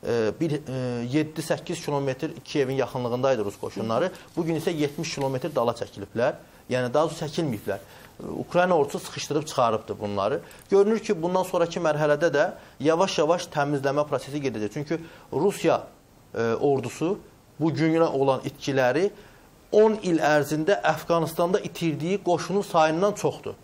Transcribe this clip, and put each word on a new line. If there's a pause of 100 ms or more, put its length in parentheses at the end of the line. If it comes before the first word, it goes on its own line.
e,
bir,
e, (100)
yeddi-səkkiz
kilometr (140)
Kiyevin
yaxınlığındaydı
rus
qoşunları. (240)
Bu
gün
isə
yetmiş
kilometr
dala
çəkiliblər. (320)
Yəni
daha
doğrusu
çəkilməyiblər. (400)
E, (120)
Ukrayna
ordusu
sıxışdırıb
çıxarıbdı
bunları. (300)
Görünür
ki,
bundan
sonrakı
mərhələdə
də (280)
yavaş-yavaş
təmizləmə
prosesi
gedəcək.
Çünki (320)
Rusiya, (520)
e,
ordusu (420)
bu
günə
olan
itkiləri (600)
on (100)
il
ərzində
Əfqanistanda
itirdiyi
qoşunun
sayından
çoxdur.